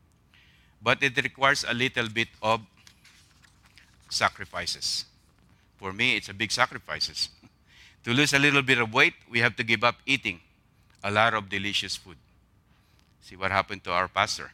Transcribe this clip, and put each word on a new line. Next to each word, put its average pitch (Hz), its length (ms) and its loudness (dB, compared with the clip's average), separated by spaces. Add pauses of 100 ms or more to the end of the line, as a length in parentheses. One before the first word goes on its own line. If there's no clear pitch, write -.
(800)
But 123 220 0
it 131 140 0
requires 135 480 2
a 117 80 -2
little 120 360 -2
bit 113 200 -2 (120)
of 110 200 0 (1500)
sacrifices. - 960 -4 (720)
For 95 160 -8
me, 117 220 0
it's 104 140 -6
a 101 40 -14
big 101 180 -6
sacrifices. - 840 -4
<laughs> - 60 -20 (640)
To 117 60 -2
lose 143 220 4
a 139 60 4
little 143 220 4
bit 131 180 2
of 110 140 -2
weight, 147 200 4 (180)
we 120 80 -2
have 117 160 2
to 123 80 -2
give 113 180 0
up 120 140 2 (100)
eating 110 360 -4 (640)
a 101 40 -4
lot 110 240 4
of 104 140 -4
delicious 98 480 -4
food. 87 220 -16 (1040)
See - 160 -20
what 95 120 -2
happened 98 360 -2
to 95 60 -6
our 90 180 0
pastor, 95 440 -2